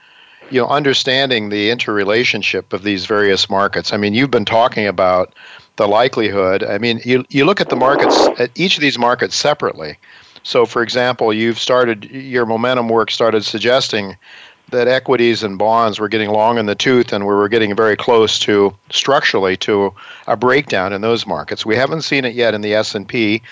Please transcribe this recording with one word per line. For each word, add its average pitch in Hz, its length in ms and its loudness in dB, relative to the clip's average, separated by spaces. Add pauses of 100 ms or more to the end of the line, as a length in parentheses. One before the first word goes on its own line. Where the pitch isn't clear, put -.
(500)
you 127 100 2
know, 120 60 2
understanding 131 840 0
the 104 220 0
interrelationship 110 1040 -2
of 95 100 -6
these 98 240 -2
various 104 420 2
markets. 98 440 -2
I 110 40 -2
mean, 104 160 0
you've 127 180 0
been 117 140 0
talking 113 420 0
about 92 480 0 (420)
the 107 120 2
likelihood. 101 720 2
I 107 140 -4
mean, 113 280 -2
you, 127 260 0
you 139 160 2
look 196 160 2
at - 80 -4
the 131 60 -2
markets, 139 520 2 (100)
at 123 180 -2
each 190 200 0
of 147 60 -4
these 127 160 0
markets 120 380 0
separately. 147 600 -4 (460)
So, 120 240 2
for 120 160 -2
example, 123 500 0
you've 113 260 0
started 120 520 0
your 131 340 -4
momentum 117 440 -2
work 113 220 0
started 110 340 0
suggesting 110 720 -2 (540)
that 120 180 0
equities 120 540 2
and 98 160 -4
bonds 110 420 2
were 107 80 -2
getting 107 220 -2
long 110 280 2
in 110 80 0
the 104 80 0
tooth, 123 380 2
and 101 140 -2
we 101 80 0
were 101 140 2
getting 107 280 0
very 107 200 4
close 113 420 2
to, 101 360 2 (160)
structurally, 107 680 0
to 98 340 0 (340)
a 117 100 0
breakdown 117 580 0
in 98 80 -6
those 113 240 -2
markets. - 400 -6
We 110 100 0
haven't 143 260 -2
seen 139 220 -2
it 117 100 -4
yet 117 200 2
in 104 80 -4
the 104 120 -2
S 110 200 -2
and 98 120 -6
P. 110 460 0